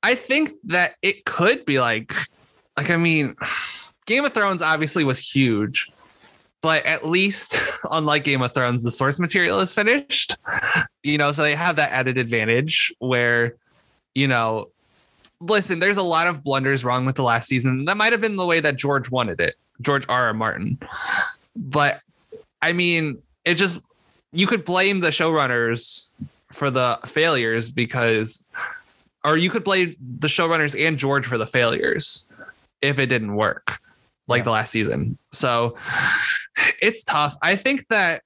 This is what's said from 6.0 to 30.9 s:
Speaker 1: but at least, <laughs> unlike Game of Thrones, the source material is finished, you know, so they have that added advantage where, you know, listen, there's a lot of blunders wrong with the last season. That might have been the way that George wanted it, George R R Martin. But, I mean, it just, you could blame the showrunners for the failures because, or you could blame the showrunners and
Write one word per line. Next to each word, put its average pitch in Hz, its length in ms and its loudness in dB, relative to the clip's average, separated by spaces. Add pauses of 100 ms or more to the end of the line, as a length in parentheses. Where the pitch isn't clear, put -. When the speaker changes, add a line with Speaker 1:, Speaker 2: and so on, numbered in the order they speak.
Speaker 1:
but 160 240 2
at 156 200 -2
least, 185 520 0 (260)
<laughs> - 80 -6
unlike 151 320 2
Game 139 180 2
of 123 120 -2
Thrones, 123 300 0
the 117 80 0
source 143 280 0
material 180 400 2
is 185 120 0
finished, 240 640 0 (680)
you 147 140 0
know, 147 140 2
so 147 100 -2
they 147 140 2
have 165 220 0
that 151 140 2
added 127 260 -2
advantage 117 840 0
where, 120 560 0 (580)
you 135 140 2
know, 113 420 0 (720)
listen, 175 400 0
there's 196 180 2
a 196 60 0
lot 170 240 2
of 156 160 -4
blunders 135 400 0
wrong 123 220 0
with 131 100 0
the 139 80 0
last 117 240 2
season. 131 380 0
That 190 120 0
might 214 140 2
have 226 100 2
been 214 140 -2
the 185 100 0
way 165 140 4
that 147 180 0
George 139 320 -2
wanted 120 300 -2
it, - 160 0 (260)
George 139 280 0
R 123 180 2
R 110 60 0
Martin. 110 460 -4 (760)
But, 143 460 -2 (600)
I 165 120 0
mean, 170 480 0 (240)
it 175 100 2
just, 175 240 0 (540)
you 185 140 2
could 208 180 0
blame 185 340 2
the 170 100 2
showrunners 127 1040 0 (380)
for 143 180 -2
the 123 360 0
failures 120 640 0
because, 117 800 0 (720)
or 151 140 2
you 175 120 2
could 202 140 -4
blame 185 320 0 (240)
the 151 80 0
showrunners 160 500 0
and 156 200 2